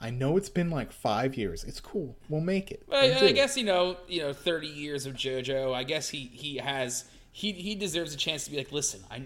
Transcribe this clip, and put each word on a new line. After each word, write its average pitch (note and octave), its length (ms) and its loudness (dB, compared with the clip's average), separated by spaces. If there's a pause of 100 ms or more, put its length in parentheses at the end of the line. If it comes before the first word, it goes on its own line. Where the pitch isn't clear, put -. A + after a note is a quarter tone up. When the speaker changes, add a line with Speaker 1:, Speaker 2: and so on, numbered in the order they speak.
Speaker 1:
I A#2 80 -6
know C3+ 280 2
it's G3 120 0
been, F3 200 0
like, C3+ 220 -2
five B2 440 2
years. G2+ 280 -2
It's - 160 -10
cool. C#3 380 -6 (120)
We'll D#3 120 0
make F#3+ 300 0
it. - 160 -10
Speaker 2:
But C#4 160 4
Speaker 1:
We'll C4 120 6
Speaker 2:
I, C4 40 2
Speaker 1:
do C4 60 8
Speaker 2:
I B3+ 40 10
Speaker 1:
it." B3 40 6
Speaker 2:
guess, C4+ 240 4
you B3 60 0
know, F3+ 340 4 (100)
you E3+ 140 -2
know, C#3+ 120 0
thirty D#3+ 340 0
years D3 380 -6
of C3+ 80 -6
JoJo, C3 600 0
I B2+ 100 -2
guess D3 260 -2
he, C3+ 240 -8
he C#3+ 240 -8
has, B2+ 480 -2 (260)
he, G#3 220 -2
he F#3 220 -4
deserves E3+ 380 -2
a C#3+ 40 -10
chance D#3 280 -2
to C#3+ 60 -10
be D3 60 -4
like, C3+ 140 -4
"Listen, C3+ 380 -2
I, A#2+ 160 -10